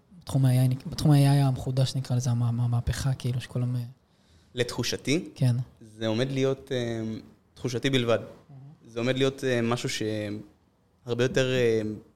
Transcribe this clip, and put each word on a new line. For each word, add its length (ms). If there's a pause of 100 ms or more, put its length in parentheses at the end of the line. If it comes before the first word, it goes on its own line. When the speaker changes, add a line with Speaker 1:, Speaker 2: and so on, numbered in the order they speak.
(200)
Speaker 1:
בתחום 260
ה-A 260
I, 180
בתחום 220
ה-A 60
I 300
המחודש, 480
נקרא 200
לזה, 140
המ-, 140
המהפכה, 680
כאילו, 280
שכולם, 340
אה, 60 (720)
Speaker 2:
לתחושתי? 800
Speaker 1:
כן. 200 (260)
Speaker 2:
זה 260
עומד 240
להיות, 400
אה, 300 (520)
תחושתי 360
בלבד. 300
Speaker 1:
אהה. 380 (300)
Speaker 2:
זה 120
עומד 180
להיות, 260
אה, 180
משהו 280
שהרבה 1300
יותר, 300
אה, 280 (340)